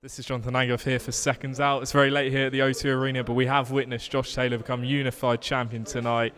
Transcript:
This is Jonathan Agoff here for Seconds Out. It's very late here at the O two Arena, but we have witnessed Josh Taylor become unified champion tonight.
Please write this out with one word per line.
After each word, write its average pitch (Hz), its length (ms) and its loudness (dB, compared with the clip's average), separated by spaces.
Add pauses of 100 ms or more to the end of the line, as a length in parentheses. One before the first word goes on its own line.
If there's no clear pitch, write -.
This 131 160 -14
is 127 60 -12
Jonathan 123 300 -4
Agoff 123 280 2
here 131 160 0
for 120 140 -6
Seconds 135 480 -2
Out. 139 200 2
It's 131 120 -6
very 139 180 6
late 139 180 2
here 135 180 2
at 131 40 -2
the 135 100 2
O 135 120 4
two 139 160 -2
Arena, 131 340 0
but 120 120 -2
we 131 100 4
have 131 260 0
witnessed 127 400 -2
Josh 131 240 -2
Taylor 123 220 0
become 123 260 -4
unified 127 560 0
champion 117 460 -4
tonight. 117 520 0